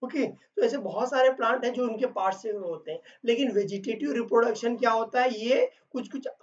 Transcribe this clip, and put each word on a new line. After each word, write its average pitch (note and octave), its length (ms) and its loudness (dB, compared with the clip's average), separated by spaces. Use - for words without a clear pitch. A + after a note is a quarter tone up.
ओके, B3+ 240 -2
तो - 360 -4
ऐसे A#3+ 160 2
बहुत G#3 320 -4
सारे C4 200 6
plant A#3+ 340 0
हैं B3 80 0
जो B3 100 -2
उनके A#3 240 0
पार्ट F#3+ 300 -2
से A3 160 -6
ग्रो F#3+ 160 -6
होते D#3 240 -8
हैं। E3+ 80 -8
लेकिन A#3 280 2
vegetative G3+ 600 -2
reproduction A#3 640 2
क्या A#3+ 140 2
होता A3+ 320 2
है, B3+ 120 4
ये A3+ 360 2
कुछ B3 160 -6
कुछ C4+ 200 -8